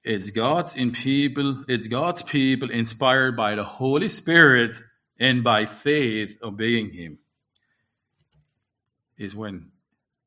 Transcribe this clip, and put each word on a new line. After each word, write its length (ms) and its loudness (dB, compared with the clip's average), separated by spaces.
It's 260 -6
God's 460 -2
in 160 -2
people, 760 -2
it's 200 -4
God's 360 -4
people 480 0
inspired 680 0
by 160 0
the 100 -4
Holy 460 -2
Spirit 600 6
and 240 2
by 220 2
faith 760 -2
obeying 500 -2
him 260 -14
is 180 -12
when 360 -12